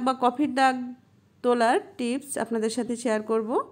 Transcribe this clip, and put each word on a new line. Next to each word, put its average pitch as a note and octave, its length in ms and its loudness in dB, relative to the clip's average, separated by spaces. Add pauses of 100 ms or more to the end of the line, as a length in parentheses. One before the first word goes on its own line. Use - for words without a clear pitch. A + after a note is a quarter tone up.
বা C4 80 2 (100)
কফির B3+ 360 0
দাগ C4 160 4 (680)
তোলার A#3+ 340 4 (200)
টিপস B3+ 340 -4 (120)
আপনাদের A3 340 -2
সাথে A#3+ 160 -2 (100)
শেয়ার G#3+ 180 0 (100)
করব। A3+ 180 0 (220)